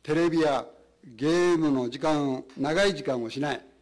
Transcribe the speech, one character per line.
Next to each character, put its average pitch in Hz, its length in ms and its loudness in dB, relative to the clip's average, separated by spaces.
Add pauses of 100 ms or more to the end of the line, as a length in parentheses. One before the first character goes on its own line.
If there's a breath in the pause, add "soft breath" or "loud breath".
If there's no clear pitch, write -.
テ 151 140 -4
レ 170 160 2
ビ 165 100 2
や 139 240 2 (420)
ゲ 123 200 -4
ー 175 300 4
ム 156 140 2
の 123 180 0
時 135 100 -10
間、 147 440 0 (140)
長 156 280 0
い 190 100 0
時 139 80 -10
間 127 180 -2
を 113 80 -8
し 131 100 -10
な 143 140 -2
い - 80 -8 (200)